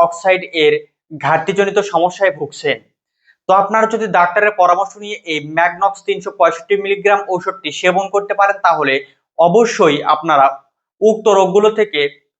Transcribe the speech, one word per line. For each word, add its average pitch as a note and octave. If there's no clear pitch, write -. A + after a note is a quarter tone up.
অক্সাইড F#3
এর D3+
ঘাটতিজনিত F#3
সমস্যায় F3+
ভুগছেন, C#3+
তো -
আপনারা G3+
যদি A3
ডাক্তারের G#3
পরামর্শ F3+
নিয়ে G#3
এই D#3
ম্যাগনক্স F3
তিনশো G3
পঁয়ষট্টি E3+
মিলিগ্রাম G3+
ঔষধটি F3+
সেবন F3+
করতে G3+
পারেন G3+
তাহলে D3+
অবশ্যই F3
আপনারা D#3
উক্ত A3
রোগগুলো G3
থেকে G#3+